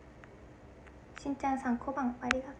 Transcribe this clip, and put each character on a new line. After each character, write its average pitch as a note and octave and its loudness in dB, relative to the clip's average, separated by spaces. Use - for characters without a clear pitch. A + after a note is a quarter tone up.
し - 0
ん C#4 2
ち C4+ -2
ゃ C4+ 8
ん C4 4
さ B3+ 4
ん、 A#3 6
小 - 0
判 B3+ 4
あ B3 0
り B3 6
が C4 2